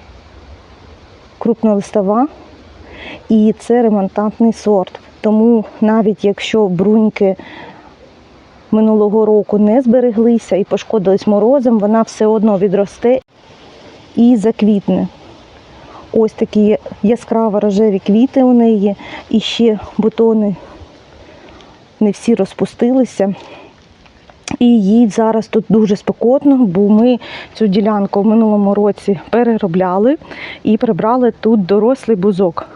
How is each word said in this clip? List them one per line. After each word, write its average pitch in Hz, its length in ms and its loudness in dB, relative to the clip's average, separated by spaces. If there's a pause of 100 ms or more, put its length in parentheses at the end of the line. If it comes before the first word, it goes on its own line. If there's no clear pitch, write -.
(1400)
крупнолистова, 214 920 -2 (1000)
і 220 300 2
це 240 220 0
ремонтантний 214 720 -2
сорт. 202 460 -4 (220)
Тому 220 440 2 (160)
навіть 214 440 0
якщо 202 420 -2
бруньки... 196 680 0 (1400)
Минулого 214 540 2
року 208 320 0
не 214 240 2
збереглися 233 760 0
і 185 80 0
пошкодились 196 640 -2
морозом, 226 520 2
вона 208 220 0
все - 240 -4
одно 214 320 2
відросте 202 640 -2 (960)
і 240 200 4
заквітне. 202 720 -2 (1040)
Ось 220 220 0
такі 208 440 0 (260)
яскраво 226 560 -2
рожеві 208 400 0
квіти 233 440 0
у 254 100 4
неї, 220 420 2 (340)
і 220 100 0
ще 214 400 -2 (180)
бутони 220 580 0 (1400)
не 214 120 0
всі - 240 -2
розпустилися. 214 1000 -2 (1200)
І 240 220 4
їй 220 260 4
зараз 220 400 -2
тут - 220 -2
дуже 214 260 2
спекотно, 269 640 0
бо 202 320 2
ми 220 300 2 (340)
цю 220 140 -2
ділянку 202 540 0
в 190 40 0
минулому 214 480 2
році 202 460 -2 (100)
переробляли 208 880 0 (460)
і 214 140 0
прибрали 226 540 -2
тут 220 340 0
дорослий 214 520 0
бузок. 180 580 -2